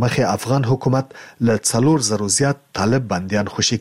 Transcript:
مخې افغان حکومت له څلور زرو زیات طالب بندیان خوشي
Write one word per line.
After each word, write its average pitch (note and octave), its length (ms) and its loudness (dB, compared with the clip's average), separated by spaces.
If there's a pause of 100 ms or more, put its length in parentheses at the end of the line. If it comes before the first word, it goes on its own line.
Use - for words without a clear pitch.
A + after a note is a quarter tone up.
مخې A2+ 320 2
افغان B2+ 340 0
حکومت C3 480 -2 (320)
له A2 80 2 (140)
څلور C3 360 2
زرو G#2 300 -2
زیات C#3 240 0 (180)
طالب A#2 320 0
بندیان G2+ 440 -2
خوشي A2 240 0